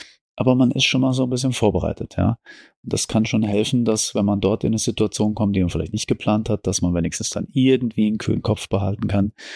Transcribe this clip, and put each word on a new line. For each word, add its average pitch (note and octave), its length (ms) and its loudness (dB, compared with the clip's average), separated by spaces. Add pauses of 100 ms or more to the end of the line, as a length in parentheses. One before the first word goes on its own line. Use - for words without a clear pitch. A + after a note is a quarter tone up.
(360)
aber B2+ 200 2
man B2+ 160 4
ist C3 140 0
schon C3 160 0
mal C3 120 2
so C3 100 0
ein B2 60 -2
bisschen B2 240 -2
vorbereitet, F2 640 -2
ja. G#2+ 200 2 (460)
Und - 100 -10
das - 140 -2
kann A2 180 0
schon G#2+ 180 0
helfen, G#2+ 400 2
dass, A2 320 0
wenn G#2 100 2
man G2+ 140 2
dort G2+ 240 0
in - 60 2
eine A2+ 80 0
Situation G#2+ 580 -2
kommt, G2+ 200 0
die F#2 60 2
man F2 80 2
vielleicht E2 240 -4
nicht - 140 -4
geplant G#2+ 420 0
hat, G#2+ 180 -2
dass F#2 140 0
man F2 120 2
wenigstens E2+ 380 -2
dann - 200 -6
irgendwie B2+ 560 2
einen G#2+ 120 -2
kühlen - 240 -2
Kopf - 260 -2
behalten G2 380 -2
kann G2+ 260 0 (220)